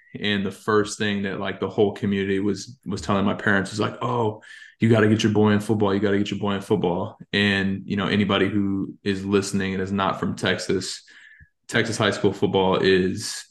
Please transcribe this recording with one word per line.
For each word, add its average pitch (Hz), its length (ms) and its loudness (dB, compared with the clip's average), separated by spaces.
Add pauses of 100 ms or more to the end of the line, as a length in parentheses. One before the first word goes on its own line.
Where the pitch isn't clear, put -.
(200)
And 101 240 -2
the 117 60 -6
first 107 480 0
thing 101 240 -2
that, 98 180 -6
like, 98 200 -6
the 95 80 -2
whole 101 240 2
community 98 480 0
was, 101 440 -4
was 95 160 -6
telling 98 240 0
my 98 100 2
parents 98 360 0
was 104 80 -6
like, 113 240 -2
"Oh, 120 400 -2 (380)
you 113 80 4
gotta 107 200 6
get 110 140 2
your 107 100 4
boy 107 180 6
in 104 100 4
football. 104 340 0
You 101 60 -2
gotta 101 180 2
get 101 140 -2
your 95 80 -6
boy 101 140 -2
in 95 60 -4
football." 92 560 -2 (160)
And, 98 520 0
you 101 120 -4
know, 98 120 -2
anybody 98 400 2
who 98 560 -2
is 98 200 -2
listening 98 480 0
and 95 80 -4
is 98 120 -6
not 98 260 0
from 92 160 -4
Texas, - 720 -2 (640)
Texas 113 280 0
high 104 140 2
school 98 220 0
football 95 460 2
is, 95 720 0